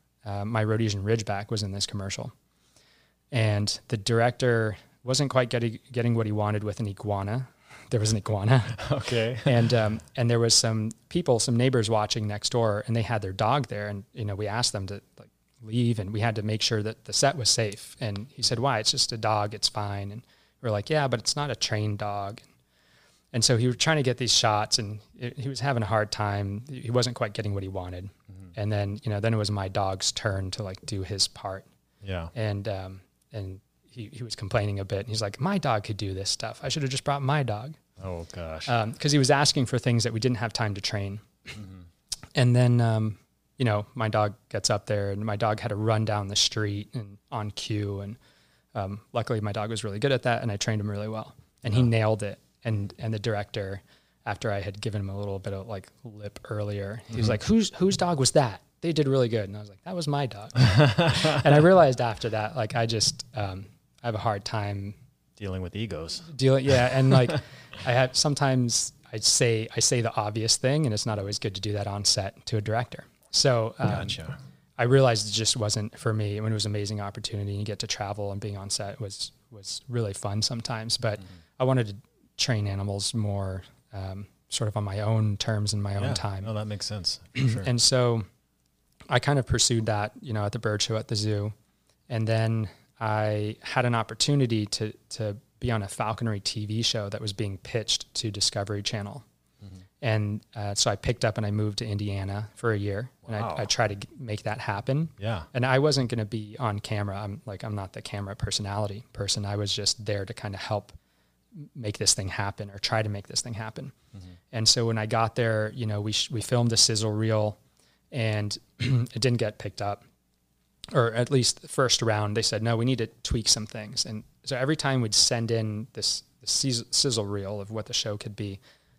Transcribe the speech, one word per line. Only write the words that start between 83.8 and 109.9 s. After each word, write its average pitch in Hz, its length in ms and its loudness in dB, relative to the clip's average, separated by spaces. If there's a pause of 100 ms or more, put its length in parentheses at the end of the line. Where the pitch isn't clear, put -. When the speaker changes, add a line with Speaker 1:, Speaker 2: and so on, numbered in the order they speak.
Speaker 1:
um, 98 320 -8 (220)
sort - 200 -2
of 104 80 -4
on 104 80 0
my 101 160 -2
own 107 380 2
terms 104 360 0
and 104 80 -2
my 98 140 -2
own 101 60 0
Speaker 2:
Yeah. 131 120 0
Speaker 1:
time. 98 300 -4
Speaker 2:
No, 113 100 -6
that 107 120 -4
makes 104 200 -6
sense. 101 400 -4
Speaker 1:
<clears throat> - 80 -20
Speaker 2:
For 131 140 2
sure. 110 180 0
Speaker 1:
And 123 140 2
so 120 440 4 (840)
I 123 100 4
kind 143 200 4
of 127 80 0
pursued 117 400 2
that, 107 340 0
you 131 120 -8
know, 107 120 0
at 104 80 -2
the 120 60 -6
bird 107 240 0
show 110 140 0
at 110 120 -4
the 113 80 0
zoo. 104 360 0 (560)
And 110 200 -2
then 113 400 2 (320)
I 107 640 0
had - 240 0
an 120 80 2
opportunity 113 720 2
to, 107 260 -4 (180)
to 104 260 -4 (240)
be 120 100 -2
on 113 120 0
a 98 60 -8
falconry 110 520 -4
T 104 260 -4
V 107 160 -2
show 107 260 -2
that 101 140 -6
was 104 100 -4
being 98 260 -4
pitched - 560 -4
to - 160 -2
Discovery 101 520 -2
Channel. 104 420 -6 (400)
Speaker 2:
Mm-hmm. 95 120 -16 (260)
Speaker 1:
And, 107 380 0 (140)
uh, 101 200 -6
so - 160 2
I 104 60 0
picked - 280 -2
up 110 140 0
and 110 80 -2
I 101 40 -2
moved 107 280 -2
to 113 80 -6
Indiana 101 680 -4
for 117 180 0
a 104 60 0
year, 101 320 -4 (160)
and 117 100 -6
I, 104 40 -2
Speaker 2:
Wow. 104 180 -4
Speaker 1:
I 110 60 -2
tried 107 240 2
to 101 80 -4
g-, 98 120 -12 (100)
make 110 240 -6
that 110 180 -4
happen. 135 480 -2 (100)
Speaker 2:
Yeah. 98 240 -4 (120)
Speaker 1:
And 123 100 0
I 131 140 4
wasn't 139 320 2
gonna 113 160 -2
be 107 320 -8
on 107 220 -2
camera. 101 360 -4
I'm, 101 300 -8
like, 98 180 -10
I'm 107 100 -4
not 101 200 -6
the - 80 -12
camera 101 340 -8
personality 101 680 -4 (100)
person. 101 320 -2
I 101 100 -2
was 104 180 -2
just 104 300 -2